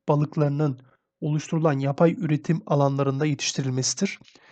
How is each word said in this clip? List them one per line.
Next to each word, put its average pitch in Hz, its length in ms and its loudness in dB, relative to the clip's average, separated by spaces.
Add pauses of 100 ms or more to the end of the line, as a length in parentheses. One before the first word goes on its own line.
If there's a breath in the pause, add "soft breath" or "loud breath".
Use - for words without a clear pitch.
balıklarının 147 720 0 (420 soft breath)
oluşturulan 151 580 -2
yapay 139 400 2
üretim 156 460 -2
alanlarında 139 600 2
yetiştirilmesidir. 135 920 -4 (320 soft breath)